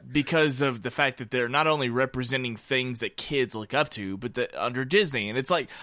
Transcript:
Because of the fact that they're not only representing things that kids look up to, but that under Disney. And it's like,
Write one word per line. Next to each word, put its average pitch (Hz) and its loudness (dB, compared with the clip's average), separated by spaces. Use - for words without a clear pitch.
Because 147 2
of 123 0
the 123 -4
fact 135 0
that 113 -8
they're 123 2
not 143 2
only 147 2
representing 127 -2
things 127 -2
that 110 -4
kids 131 0
look 110 -6
up 147 2
to, 98 -6
but 117 -8
that 123 -2
under 123 -2
Disney. 135 2
And 110 -4
it's 135 -2
like, 160 2